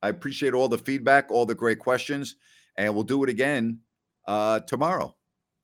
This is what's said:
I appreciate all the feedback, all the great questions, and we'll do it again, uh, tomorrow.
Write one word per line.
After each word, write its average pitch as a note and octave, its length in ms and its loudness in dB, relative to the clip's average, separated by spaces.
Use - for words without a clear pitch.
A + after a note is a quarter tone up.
I G2+ 80 0
appreciate C3 440 -4
all B2+ 160 2
the A#2 80 0
feedback, C3+ 520 2
all A#2 160 2
the A2 100 -2
great A2+ 240 0
questions, B2+ 580 -4
and G#2 160 0
we'll G#2 100 0
do C3+ 200 0
it C3+ 60 2
again, A#2 500 -2
uh, G#2+ 340 0
tomorrow. C#3 520 -2